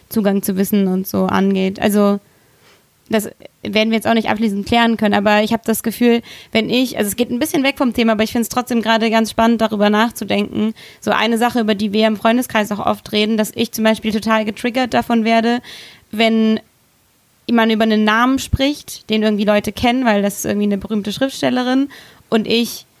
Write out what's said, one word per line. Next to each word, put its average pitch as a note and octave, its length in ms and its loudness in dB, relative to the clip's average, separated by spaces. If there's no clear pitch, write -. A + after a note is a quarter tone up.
Zugang G3 340 0
zu F#3+ 140 -2
Wissen G3 320 0
und F#3 180 -2
so F#3+ 200 -2
angeht. F#3+ 540 0
Also G3+ 380 2
das G#3 220 -2
werden G#3+ 280 0
wir A3+ 80 0
jetzt G#3+ 100 -2
auch A3+ 60 2
nicht A3 140 0
abschließend G#3 380 -2
klären A#3 300 2
können, G3+ 180 0
aber G#3 300 2
ich A3 80 -2
hab A3+ 120 -2
das A3+ 200 -2
Gefühl, A#3 360 2
wenn A3 180 0
ich, B3 300 0
also G#3 80 0
es G3+ 80 -6
geht A3+ 160 -2
ein B3 80 -4
bisschen D4+ 240 -2
weg C4+ 160 -2
vom B3 160 0
Thema, A3+ 200 2
aber G#3+ 100 0
ich - 80 -4
find's A#3 160 -2
trotzdem A#3+ 340 -2
gerade A3+ 280 0
ganz A3+ 200 0
spannend, A3+ 300 2
darüber G#3 300 2
nachzudenken. G#3+ 840 -2
So G#3+ 120 -2
eine A3+ 260 0
Sache, A#3+ 220 0
über G#3+ 160 0
die G3+ 160 -4
wir A3 160 2
im G#3+ 80 0
Freundeskreis A3+ 560 0
auch G3+ 120 -6
oft - 280 -4
reden, G#3+ 240 0
dass G#3+ 180 -2
ich A#3 160 -2
zum A3 140 -4
Beispiel A3 260 0
total A3 340 0
getriggert A#3+ 480 -4
davon A#3 300 2
werde, A3+ 380 2
wenn A3 480 2
man A3+ 220 2
über A3 140 2
einen G#3+ 180 2
Namen A#3+ 380 2
spricht, - 680 -4
den A3 140 0
irgendwie G#3+ 220 0
Leute G#3 260 2
kennen, B3 340 0
weil G#3 160 2
das G3+ 180 -2
ist - 80 -6
irgendwie G#3 200 0
eine G3+ 120 0
berühmte G#3 340 -4
Schriftstellerin C4 800 -2
und A3 200 0
ich - 380 -2